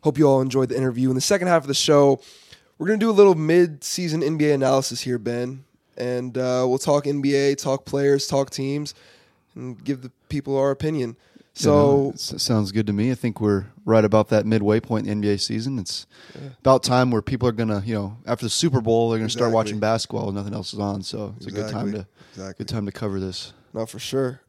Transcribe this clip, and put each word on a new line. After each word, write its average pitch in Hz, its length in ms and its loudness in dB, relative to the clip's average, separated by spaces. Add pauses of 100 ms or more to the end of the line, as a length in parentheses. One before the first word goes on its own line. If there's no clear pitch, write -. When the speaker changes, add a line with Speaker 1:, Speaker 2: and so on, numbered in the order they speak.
Speaker 1:
Hope 139 140 0
you 147 100 6
all 135 140 6
enjoyed 131 280 0
the 120 80 -2
interview. 131 320 0
In 127 60 0
the 127 60 -2
second 180 260 0
half 165 160 2
of 135 40 -14
the 139 60 -4
show, 143 480 4 (560)
we're 160 100 -6
gonna 214 120 0
do 226 100 2
a - 20 2
little 196 240 8
mid-season 165 880 0
N 156 140 -2
B 151 120 2
A 147 60 4
analysis 135 460 0
here, 123 180 -4
Ben. 123 460 -8 (320)
And, 123 400 -6
uh, 127 300 0
we'll 131 120 2
talk 143 260 0
N 143 160 -2
B 139 140 2
A, 139 200 2
talk 135 300 -4
players, 139 400 2
talk 139 240 -2
teams, 143 460 -6 (580)
and 127 300 -14
give 135 180 -6
the 123 100 -16 (180)
people 139 280 -4
our 139 140 2
opinion. 139 380 -4 (500)
Speaker 2:
You - 80 2
know, 143 480 4
Speaker 1:
So - 200 -10
Speaker 2:
s-, - 60 -6
sounds 104 300 0
good 104 160 0
to 104 60 0
me. 107 180 0
I 127 40 -2
think 117 260 -6
we're 101 240 2 (180)
right 110 220 6
about 107 240 4
that 107 160 2
midway 107 340 2
point 110 220 -4
in 98 60 -6
the 104 40 -4
N 104 100 -2
B 104 140 0
A - 20 -6
season. 113 400 -6
It's - 300 -8 (260)
Speaker 1:
Yeah. 139 180 -16 (100)
Speaker 2:
about 131 220 4
time 127 280 2
where 113 100 2
people 123 280 -2
are - 20 -2
gonna, 107 340 -2
you 117 80 -4
know, 104 320 -6
after 120 200 -4
the 110 40 -2
Super 139 300 0
Bowl, 113 300 2
they're 113 100 0
gonna 110 100 -4
start 120 200 0
Speaker 1:
Exactly. 113 60 0
Speaker 2:
watching 107 240 0
basketball 107 500 -2
and 98 80 -6
nothing 101 160 -8
else 104 200 -10
is 101 60 -10
on. 101 240 -4
So 107 320 -10
it's - 120 -16
a - 40 -14
good 104 180 -6
time 101 200 -6
Speaker 1:
Exactly. - 20 -6
Speaker 2:
to, 101 160 -10 (240)
Speaker 1:
Exactly. 95 320 -12
Speaker 2:
good 98 60 -12
time 107 160 -4
to 101 80 -6
cover 98 260 -6
this. 95 320 -10 (220)
Speaker 1:
No, 110 120 -6
for - 140 -16
sure. 131 500 -6